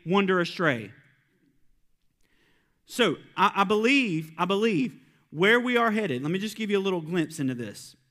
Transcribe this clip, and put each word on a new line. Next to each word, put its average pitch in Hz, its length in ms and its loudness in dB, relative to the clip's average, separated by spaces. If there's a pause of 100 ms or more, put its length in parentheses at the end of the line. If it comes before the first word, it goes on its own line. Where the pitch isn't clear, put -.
wander 190 340 2
astray. 139 500 -2 (2000)
So, 214 320 0 (180)
I, 190 200 4
I 196 80 2
believe, 214 720 2
I 180 80 0
believe 196 520 0 (320)
where 202 300 4
we 240 160 0
are 233 140 2
headed, 185 320 -2
let 151 80 -2
me 185 80 0
just 214 180 -6
give 214 140 -6
you 202 80 2
a - 20 2
little 185 220 -2
glimpse 156 380 -4
into 131 140 -2
this. 110 400 -12 (160)